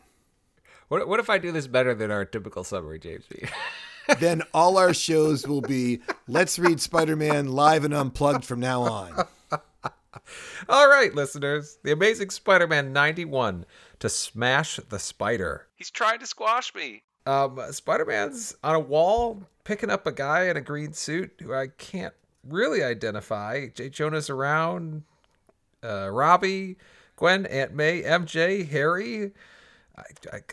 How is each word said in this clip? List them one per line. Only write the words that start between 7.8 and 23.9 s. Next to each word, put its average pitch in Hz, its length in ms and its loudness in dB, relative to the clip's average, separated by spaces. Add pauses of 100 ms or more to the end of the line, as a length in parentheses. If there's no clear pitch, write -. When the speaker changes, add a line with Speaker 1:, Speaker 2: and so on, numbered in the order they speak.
Speaker 2:
and 147 80 0
unplugged 143 500 2
from 120 160 -6
now 127 220 0
on. 110 440 -2 (1400)
Speaker 1:
All 277 200 10
right, 277 240 6
listeners. 143 720 -4
The 139 80 2
Amazing 196 380 2
Spider-Man 160 640 4
ninety-one 143 720 0 (340)
to 113 100 -2
smash 123 720 0 (100)
the 101 100 -8
spider. 101 760 -4
He's - 140 -16
trying 226 300 0
to 247 80 -14
squash 226 460 -2
me. 117 300 -12 (220)
Um, 135 340 0 (120)
Spider-Man's 226 920 -4
on 156 120 2
a 160 40 4
wall 202 640 2 (200)
picking 208 260 -4
up - 180 -2
a 156 40 -4
guy 143 340 0
in 175 120 0
a 147 40 -6
green 147 320 -8
suit - 380 -6 (100)
who 113 120 -10
I 135 140 -2 (100)
can't - 360 -10 (340)
really 202 360 0
identify. 110 840 -4
J. 123 200 -12
Jonah's 151 400 -4